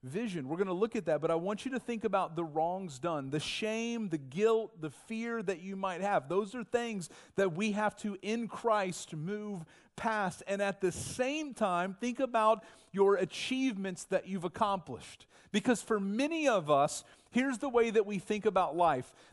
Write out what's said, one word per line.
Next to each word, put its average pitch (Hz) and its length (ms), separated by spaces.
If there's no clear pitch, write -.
vision? 165 460
We're 160 80
gonna 190 160
look 220 240
at 202 80
that, 156 160
but 160 100
I 165 60
want 190 280
you 254 60
to 254 80
think 233 240
about 190 320
the 165 80
wrongs 165 560
done, 143 320
the 151 80
shame, 220 680
the 165 100
guilt, 196 600
the 156 100
fear 226 500
that 185 200
you 190 160
might 190 240
have. 185 280
Those 196 280
are 240 80
things 226 460
that 190 160
we 202 200
have 208 260
to, 202 240
in 220 260
Christ, 202 680
move 196 500
past. 208 540
And 202 120
at 196 200
the 185 100
same 277 640
time, 185 460
think 240 180
about 226 460
your 196 240
achievements 196 920
that 190 200
you've 185 180
accomplished. 185 840
Because 214 280
for 214 200
many 277 480
of 185 200
us, 147 360
here's 254 280
the 285 100
way 233 220
that 214 140
we 202 140
think 208 280
about 185 300
life, 156 360